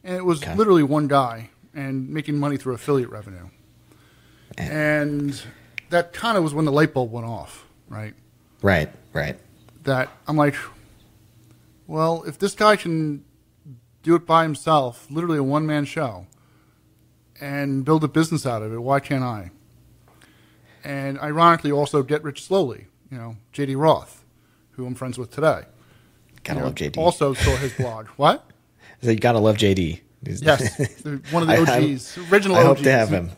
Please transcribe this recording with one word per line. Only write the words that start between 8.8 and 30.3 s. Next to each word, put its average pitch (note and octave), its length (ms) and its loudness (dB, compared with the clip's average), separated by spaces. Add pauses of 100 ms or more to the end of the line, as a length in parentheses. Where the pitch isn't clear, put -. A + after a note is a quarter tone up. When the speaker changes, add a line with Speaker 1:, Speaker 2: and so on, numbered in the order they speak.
Speaker 2:
right. D2 240 -4 (460)
Speaker 1:
That C3 260 -2 (180)
I'm D3+ 80 -2
like, D3 200 2 (1300)
"Well, D#3+ 380 -2
if D#3 140 -12
this G3+ 160 -2
guy G#3+ 220 4
can D#3 480 -4 (760)
do E3 120 4
it E3+ 120 0
by D#3+ 160 4
himself, D3+ 680 0
literally D#3+ 280 -2
a C#3+ 40 0
one-man D3 440 0
show, A2 400 -8 (1120)
and C#3 440 -4
build D#3 200 4
a D3 40 -2
business D#3 380 0
out A#2 160 -4
of A2 100 -8
it, A2+ 100 -8
why C#3 180 2
can't C3+ 240 -4
I?" G#2 260 -8 (1300)
And C#3 340 -6
ironically, D#3 540 2
also C#3+ 300 2
Get D3 200 -2
Rich D3 220 -10
Slowly, C#3+ 420 -2 (240)
you C3+ 60 -14
know, A2+ 200 -14 (160)
J C#3+ 140 -4
D C3+ 80 -4
Roth, C#3 480 0 (500)
who B2+ 140 -12
I'm B2 80 -8
friends B2+ 220 -10
with A#2+ 140 -12
today. C#3 320 -2 (840)
Speaker 2:
Gotta C#3+ 140 -6
Speaker 1:
You - 20 -4
know, C#3+ 60 -4
Speaker 2:
love C3+ 80 -6
J D3+ 160 -6
D. D3+ 100 -6
Speaker 1:
also D#3+ 340 2
saw - 220 0
his C3 160 -6
blog. A2+ 340 -6
<laughs> - 100 -20
What? E3+ 280 2 (580)
Speaker 2:
So A#2+ 80 2
you A2+ 80 4
gotta A#2+ 200 4
love G#2+ 180 4
J G2+ 180 4
D. E2+ 260 -2 (240)
He's - 180 -8